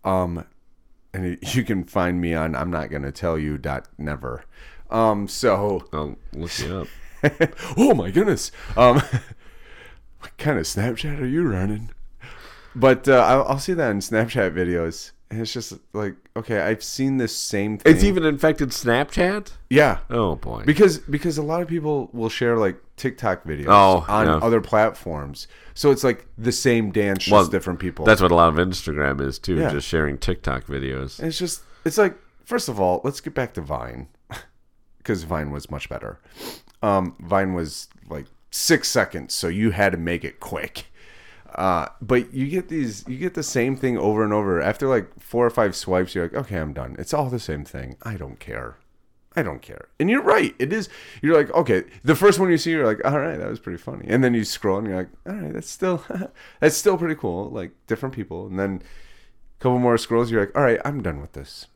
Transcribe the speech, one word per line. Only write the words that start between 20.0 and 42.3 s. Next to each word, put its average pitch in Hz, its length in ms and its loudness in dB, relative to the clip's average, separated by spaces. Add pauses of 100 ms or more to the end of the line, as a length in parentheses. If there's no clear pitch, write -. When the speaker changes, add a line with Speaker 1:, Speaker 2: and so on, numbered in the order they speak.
Speaker 2:
Oh, 110 260 0
boy. - 300 -10
Speaker 1:
Because, 156 340 6
because 147 380 -4
a 156 60 -4
lot 160 180 -2
of 165 60 -6
people 151 460 -2
will 113 160 -2
share, 117 280 0
like, 95 200 2 (180)
TikTok 113 480 -4
videos 73 240 -6
Speaker 2:
Oh, 95 400 8
Speaker 1:
on 107 200 2
Speaker 2:
yeah. 78 100 4
Speaker 1:
other 113 240 2
platforms. 82 880 -2 (260)
So 147 180 2
it's, - 140 2
like, 123 220 0 (100)
the 117 160 -2
same 117 380 2
dance, 98 340 0
just 95 80 2
Speaker 2:
Well, 101 120 8
Speaker 1:
different 90 340 -2
people. 82 260 -4
Speaker 2:
that's 110 160 8
what 90 100 6
a 85 40 6
lot 85 140 8
of 78 60 0
Instagram 76 640 -2
is, 67 180 -4
too, - 200 -4
Speaker 1:
Yeah. 82 120 0
Speaker 2:
just 71 180 -4
sharing 73 300 0
TikTok 69 480 -4
videos. 67 540 -8
Speaker 1:
And 165 80 -6
it's 160 120 -6
just, 180 220 -6 (220)
it's 165 140 -2
like, 202 180 2 (300)
first - 240 -4
of 107 100 -6
all, 90 240 2
let's 135 160 -6
get - 140 -12
back 123 220 -4
to 90 60 -8
Vine. 64 460 -10 (240)
<laughs> - 720 -20
'Cause 92 200 -4
Vine 78 280 -4
was 71 180 -10
much 69 200 -10
better. 55 300 -12 (600)
Um, 98 380 0
Vine 95 340 0
was, 82 340 -6 (200)
like, 73 200 -12 (240)
six - 360 0
seconds, - 460 -2
so 90 160 -4
you 104 220 2
had 95 200 2
to 90 60 -4
make 85 260 -4
it - 160 -12
quick. - 460 -10 (720)
Uh, 87 320 0 (140)
but 123 320 0